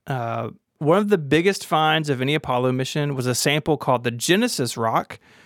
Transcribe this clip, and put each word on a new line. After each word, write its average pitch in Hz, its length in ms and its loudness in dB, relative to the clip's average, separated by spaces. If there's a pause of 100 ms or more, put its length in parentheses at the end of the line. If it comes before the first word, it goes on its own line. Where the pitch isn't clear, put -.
Uh, 117 440 -6 (280)
one 160 200 4
of 208 100 0
the 208 100 4
biggest 165 460 2
finds 156 460 2
of 127 100 -2
any 135 140 0
Apollo 127 380 0
mission 143 420 -2
was 127 120 -4
a 123 80 0
sample 147 420 0
called 127 280 0
the 120 60 -2
Genesis 156 680 0
Rock, 120 420 -2 (280)